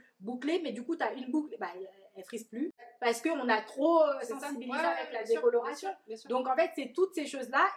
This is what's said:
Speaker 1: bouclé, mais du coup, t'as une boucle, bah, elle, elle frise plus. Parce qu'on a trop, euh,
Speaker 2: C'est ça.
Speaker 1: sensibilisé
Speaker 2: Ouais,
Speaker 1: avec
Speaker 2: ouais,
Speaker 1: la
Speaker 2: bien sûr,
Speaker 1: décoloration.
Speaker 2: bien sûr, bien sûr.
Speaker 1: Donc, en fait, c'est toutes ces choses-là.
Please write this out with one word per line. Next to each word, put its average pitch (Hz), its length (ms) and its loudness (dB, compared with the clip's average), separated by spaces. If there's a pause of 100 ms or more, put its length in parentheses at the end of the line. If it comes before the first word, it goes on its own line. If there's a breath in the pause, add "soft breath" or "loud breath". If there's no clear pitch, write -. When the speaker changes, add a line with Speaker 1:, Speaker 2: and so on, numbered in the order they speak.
(200 loud breath)
Speaker 1:
bouclé, 254 420 -2
mais 269 120 -4
du 240 100 -8
coup, 320 140 -2
t'as 220 160 -2
une 247 180 -8
boucle, 302 280 -2
bah, 190 160 -4
elle, 190 140 -12 (260)
elle 190 100 -14
frise 226 200 -10
plus. 262 260 -6 (280)
Parce 233 220 0
qu'on 294 280 0
a 214 120 4
trop, 320 420 4
euh, 285 180 4
Speaker 2:
C'est 233 120 -6
ça. 269 60 -6
Speaker 1:
sensibilisé 269 380 -6
Speaker 2:
Ouais, 320 60 2
Speaker 1:
avec 330 240 0
Speaker 2:
ouais, 254 60 -10
Speaker 1:
la 220 100 -4
Speaker 2:
bien - 40 -6
sûr, 226 80 4
Speaker 1:
décoloration. 233 540 2
Speaker 2:
bien 190 80 -6
sûr, - 100 -20
bien 220 100 -10
sûr. - 120 -20
Speaker 1:
Donc, 254 200 0
en 262 60 4
fait, 339 200 4
c'est 262 180 -6
toutes 381 220 2
ces 302 100 -2
choses-là. 262 400 2 (120)